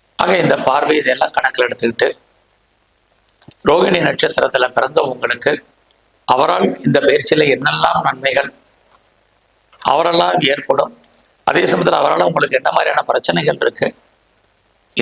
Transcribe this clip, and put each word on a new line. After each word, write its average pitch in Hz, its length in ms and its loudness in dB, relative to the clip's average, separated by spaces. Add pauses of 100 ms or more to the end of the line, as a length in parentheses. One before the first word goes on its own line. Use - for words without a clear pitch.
(240)
ஆக 185 200 2
இந்த 139 140 2 (120)
பார்வை 147 320 0
இதெல்லாம் 131 360 -2
கணக்கில் 127 300 0
எடுத்துக்கிட்டு 120 420 -2 (1600)
ரோகிணி 185 360 2
நட்சத்திரத்துல 135 720 0
பிறந்த 147 340 0
உங்களுக்கு 123 420 -2 (840)
அவரால் 175 320 2 (200)
இந்த 143 100 4 (100)
பயிற்சியில 147 500 2
என்னெல்லாம் 156 500 0
நன்மைகள், 135 420 -2 (1400)
அவரெல்லாம் 170 480 0 (140)
ஏற்படும், - 420 -2 (560)
அதே - 220 2
சமயத்துல 170 280 2
அவரால 160 300 2
உங்களுக்கு 147 300 0
என்ன - 160 0
மாதிரியான 160 340 -2
பிரச்சனைகள் 151 540 0
இருக்கு, - 220 -2 (1160)